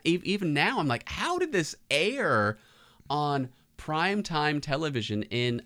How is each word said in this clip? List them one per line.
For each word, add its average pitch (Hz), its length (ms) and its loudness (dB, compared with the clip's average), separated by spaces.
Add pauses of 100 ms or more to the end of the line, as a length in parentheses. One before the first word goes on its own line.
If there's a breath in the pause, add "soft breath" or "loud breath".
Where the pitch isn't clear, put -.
e-, 170 200 2
even 185 300 0
now, 190 240 2
I'm 165 100 0
like, 117 200 -2
"How 254 300 -4
did 330 140 -2
this 175 220 0 (160)
air 147 680 2 (520 soft breath)
on 143 380 0 (300 soft breath)
primetime 156 840 0
television 131 600 -2
in," 120 420 0